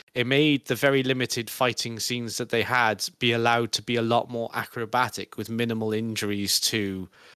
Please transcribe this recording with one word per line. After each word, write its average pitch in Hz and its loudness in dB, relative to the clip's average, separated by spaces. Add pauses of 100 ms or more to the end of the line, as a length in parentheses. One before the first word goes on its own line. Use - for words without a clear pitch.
(160)
it 123 0
made 143 4
the 127 0
very 135 4
limited 127 -2
fighting 117 -2
scenes 120 -4
that 120 -6
they 113 2
had 113 2 (160)
be 117 4
allowed 117 2
to - 0
be 117 -2
a 117 2
lot 117 2
more 117 -6
acrobatic 117 -4
with 107 -8
minimal 113 -2
injuries 107 -2
to 95 -2 (260)